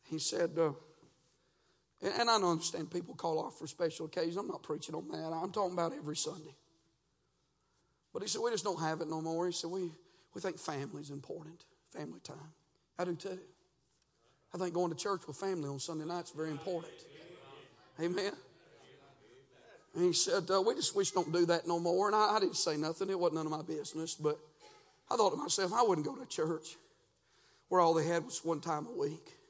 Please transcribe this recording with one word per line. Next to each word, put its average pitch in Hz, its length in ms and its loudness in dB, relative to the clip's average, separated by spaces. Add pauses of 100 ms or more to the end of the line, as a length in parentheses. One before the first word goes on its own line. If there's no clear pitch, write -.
He 160 160 -8
said, 165 400 0
uh, 160 140 4 (1300)
and, 196 160 0
and 233 100 2
I 226 120 6
don't 180 100 4
understand 160 400 -2
people 175 240 -6
call 165 240 -2
off - 220 -6
for 156 80 -8
special 160 380 -4
occasions. 165 300 -2
I'm 202 120 -4
not - 160 -8
preaching 151 320 -6
on 165 160 -8
that. 160 60 -6
I'm 165 340 -4
talking 185 220 0
about 170 180 0
every 151 240 -6
Sunday. 156 360 -6 (1600)
But 190 100 -6
he 214 60 -6
said, - 140 -2
"We 240 80 2
just 190 140 -2
don't 175 160 -2
have 160 220 0
it 156 60 -4
no 160 120 -2
more." 165 260 0
He 180 60 0
said, 175 180 -4
"We, 180 220 -4 (420)
we 196 60 -8
think 180 180 -4
family's 147 520 -6
important, 156 540 -12 (260)
family 165 280 -10
time." 156 340 -16 (460)
I 175 60 0
do 175 100 -2
too. 185 240 -8 (1120)
I 175 60 -6
think 180 160 -2
going 175 160 2
to 160 60 -4
church 202 320 -4
with 143 80 -8
family 180 320 -2
on 139 100 -6
Sunday 156 280 -6
night's 170 260 -6
very 160 180 -4
important. 160 420 -4 (1080)
Amen. 180 320 0 (1600)
And 175 100 2
he 180 80 6
said, 185 380 2
uh, 190 100 8
"We 226 140 4
just, - 220 0
we 196 80 4
just - 100 0
don't 160 180 2
do 175 140 6
that 170 220 2
no 170 100 2
more." 180 300 4
And 208 80 4
I, 214 180 6
I 214 60 4
didn't 185 160 2
say 156 200 2
nothing. 160 340 0
It 190 80 2
wasn't 170 180 4
none 156 100 0
of 156 60 -2
my 156 100 -4
business. 160 540 -4
But 151 240 0 (680)
I - 80 0
thought 208 140 8
to - 60 -2
myself, 190 360 0
"I 240 100 6
wouldn't 175 220 6
go 139 120 -4
to - 100 -10
church - 500 -2 (920)
where 185 120 6
all 165 140 8
they 160 120 4
had 170 180 2
was - 200 -4
one 165 160 0
time 151 280 -2
a - 100 -6
week. 147 380 -4 (140)